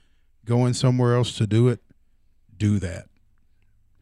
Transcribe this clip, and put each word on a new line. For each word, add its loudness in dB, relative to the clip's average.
going 0
somewhere 0
else -2
to -2
do 4
it, -2
do 0
that. -10